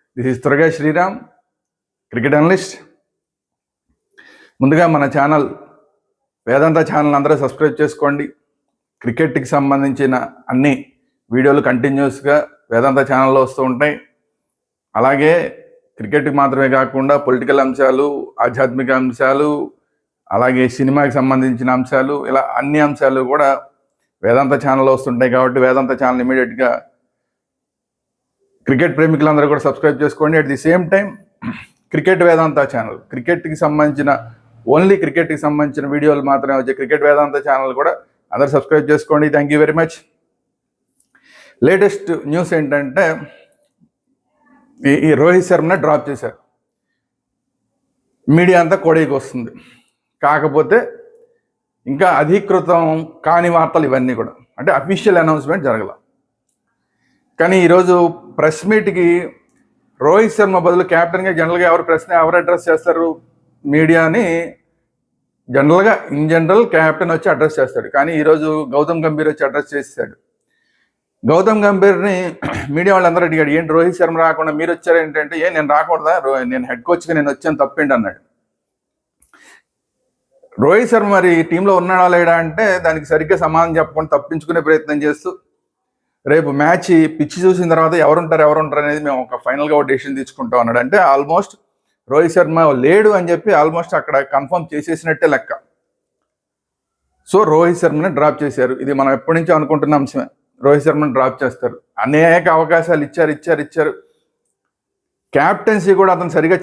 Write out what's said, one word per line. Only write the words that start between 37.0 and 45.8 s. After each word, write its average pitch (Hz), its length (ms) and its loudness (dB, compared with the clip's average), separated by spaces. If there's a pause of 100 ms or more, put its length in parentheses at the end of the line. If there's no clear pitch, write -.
వేదాంత 147 340 2
ఛానల్ 135 360 -2
కూడా 147 180 -2 (400)
అందరూ 131 180 0
సబ్స్క్రైబ్ 147 420 0
చేసుకోండి. 151 380 0
Thank 143 220 0
you 151 100 2
very 151 160 2
much. 160 160 -2 (1700)
లేటెస్ట్ 196 480 2 (180)
న్యూస్ 165 260 -4
ఏంటంటే, 143 520 -2 (1700)
ఈ, 139 120 2 (160)
ఈ 156 60 4
రోహిత్ 175 360 4
శర్మని 170 320 0